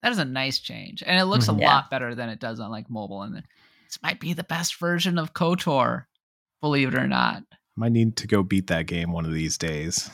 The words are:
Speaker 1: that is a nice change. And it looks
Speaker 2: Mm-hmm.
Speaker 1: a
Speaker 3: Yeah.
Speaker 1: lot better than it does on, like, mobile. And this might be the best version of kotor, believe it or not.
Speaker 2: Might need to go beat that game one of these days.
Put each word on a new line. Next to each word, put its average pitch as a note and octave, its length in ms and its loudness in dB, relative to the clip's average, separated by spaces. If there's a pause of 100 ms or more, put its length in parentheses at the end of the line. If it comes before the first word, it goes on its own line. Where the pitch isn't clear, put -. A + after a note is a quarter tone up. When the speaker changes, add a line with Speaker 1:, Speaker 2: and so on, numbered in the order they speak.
Speaker 1:
that A#3+ 100 2
is A3+ 60 0
a D#3+ 60 2
nice C3 340 -2
change. - 460 -12
And F3+ 140 2
it F#3 60 4
looks F#3 240 4
Speaker 2:
Mm-hmm. G#2+ 100 2
Speaker 1:
a - 40 2
Speaker 3:
Yeah. - 120 4
Speaker 1:
lot C#3 160 0
better B2 240 -4
than A#2 140 -6
it A2 120 -10
does A2+ 200 -8
on, G#2+ 100 -10
like, G#2+ 200 -10
mobile. G2 320 -10
And G2+ 140 -10
this - 640 -20
might - 180 -4
be D#3+ 120 -4
the E3+ 120 -6
best E3+ 340 -4
version F3 400 0
of D#3 160 -6
kotor, C#3+ 720 2 (580)
believe C#3 260 4
it C3 60 -2
or C3 120 2
not. - 360 2 (340)
Speaker 2:
Might A#2 160 2
need A2+ 240 6
to - 100 -8
go G#2 160 4
beat F#2+ 260 2
that E2 180 0
game E2+ 260 -2
one E2 140 -2
of D#2+ 80 -2
these D#2+ 240 -2
days. D#2 560 -4